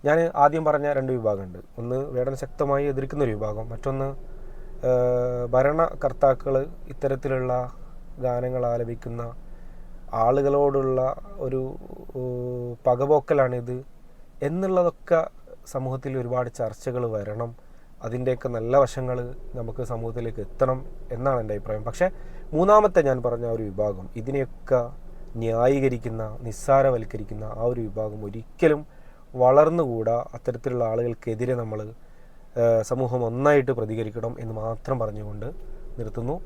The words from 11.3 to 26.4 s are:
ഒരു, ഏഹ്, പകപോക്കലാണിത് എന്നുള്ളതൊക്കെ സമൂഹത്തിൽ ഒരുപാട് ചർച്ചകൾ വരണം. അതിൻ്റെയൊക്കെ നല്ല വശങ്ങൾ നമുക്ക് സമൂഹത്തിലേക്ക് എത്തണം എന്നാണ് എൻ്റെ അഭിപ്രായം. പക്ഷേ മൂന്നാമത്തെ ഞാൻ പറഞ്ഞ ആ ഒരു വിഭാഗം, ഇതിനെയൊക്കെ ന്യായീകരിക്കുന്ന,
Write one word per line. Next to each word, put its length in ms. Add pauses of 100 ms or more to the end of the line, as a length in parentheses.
ഒരു, 160 (580)
ഏഹ്, 540 (140)
പകപോക്കലാണിത് 920 (680)
എന്നുള്ളതൊക്കെ 720 (540)
സമൂഹത്തിൽ 480
ഒരുപാട് 280 (100)
ചർച്ചകൾ 440 (120)
വരണം. 360 (540)
അതിൻ്റെയൊക്കെ 500
നല്ല 280
വശങ്ങൾ 340 (420)
നമുക്ക് 320
സമൂഹത്തിലേക്ക് 540
എത്തണം 340 (360)
എന്നാണ് 280
എൻ്റെ 120
അഭിപ്രായം. 340
പക്ഷേ 180 (480)
മൂന്നാമത്തെ 540
ഞാൻ 160
പറഞ്ഞ 260
ആ 60
ഒരു 140
വിഭാഗം, 340 (160)
ഇതിനെയൊക്കെ 600 (600)
ന്യായീകരിക്കുന്ന, 800 (240)